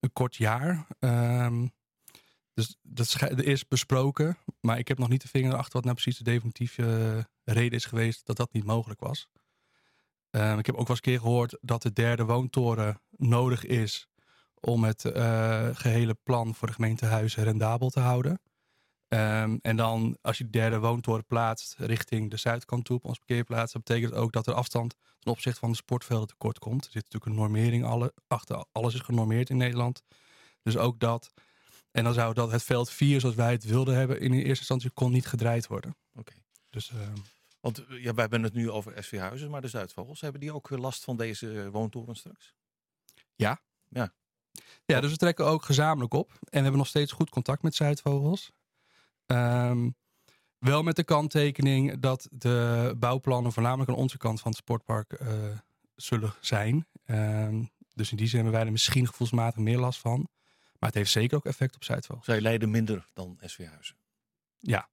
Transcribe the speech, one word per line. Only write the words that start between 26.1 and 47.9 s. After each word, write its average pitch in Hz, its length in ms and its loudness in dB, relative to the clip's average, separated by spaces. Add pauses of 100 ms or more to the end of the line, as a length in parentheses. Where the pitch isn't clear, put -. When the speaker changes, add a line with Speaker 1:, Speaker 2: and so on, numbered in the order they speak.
Speaker 1:
tekort - 300 -6
komt. 120 260 -6
Er - 60 -18
zit 107 120 -6
natuurlijk - 300 -8
een 107 60 -2
normering 110 460 2
alle-, 117 280 -2 (140)
achter, - 460 -6
alles 117 220 -2
is 127 60 -6
genormeerd 117 500 0
in 135 60 0
Nederland. 123 460 0 (600)
Dus 113 140 0
ook 117 240 0
dat. 117 320 -2 (580)
En 117 140 2
dan 120 100 4
zou 117 200 2
dat 117 180 0
het 117 100 2
veld 123 280 2
vier, 143 300 4
zoals 123 140 2
wij 117 180 2
het 113 120 -2
wilden 127 300 2
hebben, 131 260 0
in 123 120 2
eerste 135 160 2
instantie 127 420 -2
kon 123 220 0
niet 123 140 2
gedraaid 117 400 -2
worden. 110 300 -10 (180)
Speaker 2:
Oké. 117 180 -18 (380)
Speaker 1:
Dus, - 200 -10
ehm, 104 260 -10 (440)
Speaker 2:
Want, 120 260 -8
eh, 127 160 -16
ja, 120 100 -4
wij 110 100 0
hebben 113 200 0
het 110 120 0
nu 117 160 -2
over 104 340 -8
S - 40 -16
V 107 100 -10
Huizen, 127 320 -10
maar 143 100 -10
de 127 80 -10
Zuidvogels, 113 520 -10
hebben 143 200 -10
die 147 140 -10
ook, - 160 -12
eh, 135 80 -6
last 127 260 -8
van 120 120 -6
deze, 110 460 -6
eh, 98 60 -8
woontoren 110 480 -6
straks? - 380 -20 (800)
Speaker 1:
Ja. 110 260 0 (280)
Speaker 2:
Ja. 120 240 -6 (720)
Speaker 1:
Ja, 131 160 4
dus 143 100 0
we 156 60 -4
trekken 170 300 2
ook 160 180 2
gezamenlijk 147 500 2
op. 156 160 0
En - 100 -20
we - 180 -2
hebben 135 180 4
nog 139 100 4
steeds 147 260 0
goed - 180 0
contact 135 320 -2
met 160 120 0
Zuidvogels. 147 760 0 (760)